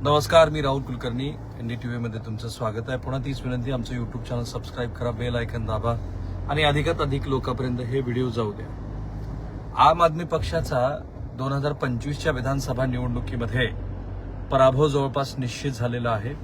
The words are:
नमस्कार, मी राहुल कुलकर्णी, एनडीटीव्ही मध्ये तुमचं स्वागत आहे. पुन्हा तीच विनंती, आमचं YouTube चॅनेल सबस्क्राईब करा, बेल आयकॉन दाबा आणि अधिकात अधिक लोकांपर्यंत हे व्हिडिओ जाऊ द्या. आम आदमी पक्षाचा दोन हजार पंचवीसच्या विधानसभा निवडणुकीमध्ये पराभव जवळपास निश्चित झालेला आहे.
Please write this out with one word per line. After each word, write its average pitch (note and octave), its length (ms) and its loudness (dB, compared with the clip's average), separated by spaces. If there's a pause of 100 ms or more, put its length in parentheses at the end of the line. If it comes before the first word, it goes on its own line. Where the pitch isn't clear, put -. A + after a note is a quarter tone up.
नमस्कार, D3+ 460 8
मी D3+ 120 0
राहुल C#3 200 2
कुलकर्णी, B2+ 480 -4 (300)
एनडीटीव्ही A#2+ 400 -4
मध्ये A2+ 260 -4
तुमचं A2 220 -6
स्वागत A2+ 420 -4
आहे. B2+ 80 -2
पुन्हा B2+ 280 -4
तीच C#3 160 -4
विनंती, B2 300 -2
आमचं B2+ 240 -2
YouTube A#2 280 -4
चॅनेल A#2+ 200 -4
सबस्क्राईब A#2 480 -6
करा, A#2+ 200 -2
बेल A#2+ 240 -2
आयकॉन A#2 300 -2
दाबा A2 280 0 (560)
आणि D3+ 140 2
अधिकात D3+ 380 2
अधिक C#3 260 0
लोकांपर्यंत B2+ 520 -2
हे B2 200 -2
व्हिडिओ B2 300 0
जाऊ A2 240 -2
द्या. G2 120 -8 (1120)
आम D#3 240 8
आदमी E3+ 220 4
पक्षाचा D3 760 0 (380)
दोन C3 160 -4
हजार C#3+ 220 0
पंचवीसच्या C#3 580 -2
विधानसभा C3+ 540 0
निवडणुकीमध्ये B2 840 0 (840)
पराभव C3 360 8
जवळपास C#3 500 0
निश्चित C3 340 -4
झालेला A#2+ 380 -2
आहे. A2+ 240 -2 (100)